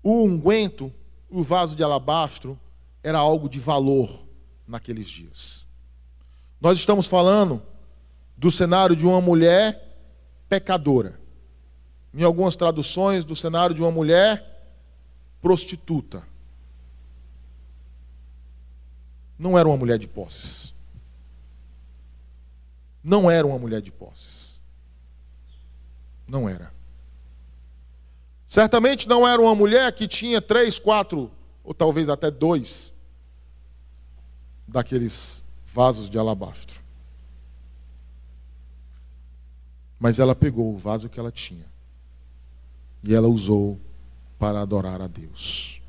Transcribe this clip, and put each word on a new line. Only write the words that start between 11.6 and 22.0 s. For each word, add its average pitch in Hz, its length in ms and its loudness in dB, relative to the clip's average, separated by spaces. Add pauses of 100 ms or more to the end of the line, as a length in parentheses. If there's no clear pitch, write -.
Em 156 120 -2
algumas 175 320 2
traduções, 175 680 -2
do 156 120 -10
cenário 170 380 0
de 156 80 -4
uma 165 100 0
mulher 175 720 2 (760)
prostituta. 165 840 -4 (3000)
Não 180 200 2
era 160 100 6
uma 143 80 2
mulher 120 220 0
de 104 80 -10
posses. - 680 -12 (2250)